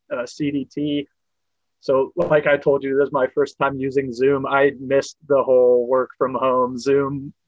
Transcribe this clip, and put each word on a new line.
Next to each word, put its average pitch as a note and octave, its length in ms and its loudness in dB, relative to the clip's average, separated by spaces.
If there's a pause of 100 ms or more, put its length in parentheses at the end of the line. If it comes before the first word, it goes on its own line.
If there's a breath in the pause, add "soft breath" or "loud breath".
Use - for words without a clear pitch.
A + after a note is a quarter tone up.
(140)
uh, B2 120 -6
C D3 240 -6
D C#3+ 140 -4
T. D3 440 -6 (720)
So C3+ 360 0
like D3+ 300 0
I D3 100 4
told C#3 260 0
you, C3+ 160 -2
this C#3+ 80 4
is C#3 60 -8
my C3 160 0
first C#3 300 -2
time C#3 200 -2
using C3+ 340 -4
Zoom. C3+ 320 0
I C#3 360 2
missed C3+ 360 -2 (120)
the C#3 140 2
whole B2 440 4
work B2+ 320 0
from C3 160 -2
home B2+ 420 0
Zoom C#3 560 -2 (160)